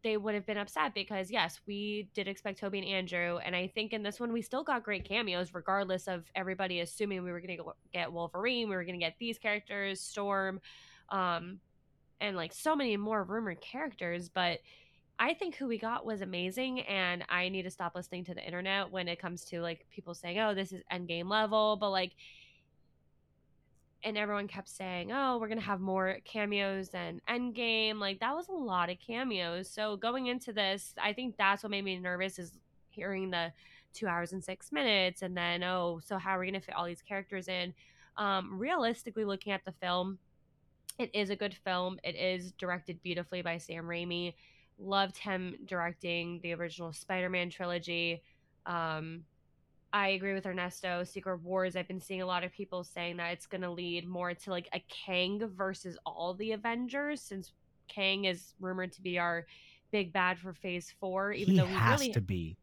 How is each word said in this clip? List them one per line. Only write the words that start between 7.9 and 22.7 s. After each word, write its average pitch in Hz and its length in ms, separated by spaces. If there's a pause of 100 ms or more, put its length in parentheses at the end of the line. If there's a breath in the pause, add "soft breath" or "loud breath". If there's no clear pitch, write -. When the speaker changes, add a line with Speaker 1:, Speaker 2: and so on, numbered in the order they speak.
Speaker 1:
get 170 200
Wolverine, 202 580
we 190 60
were 180 80
gonna 180 140
get 165 220
these 233 180
characters, 202 640
Storm, 196 580 (500 loud breath)
um, 180 500 (640)
and, 196 160
like, 165 160
so 311 200
many 254 220
more 208 300
rumored 196 340
characters, 180 720
but 175 300 (600 soft breath)
I 262 140
think 339 220
who 269 120
we 233 100
got 226 280
was 214 160
amazing, 196 600
and 180 460
I 180 220
need 190 140
to 185 80
stop 175 240
listening 180 300
to 180 80
the 175 120
internet 185 460
when 180 180
it 170 100
comes 175 260
to, 170 160
like, 170 280
people 175 240
saying, 175 260
"Oh, 214 160
this 190 160
is 185 100 (100)
Endgame 175 380
level," 214 460
but, 202 140
like, 185 260 (1900 loud breath)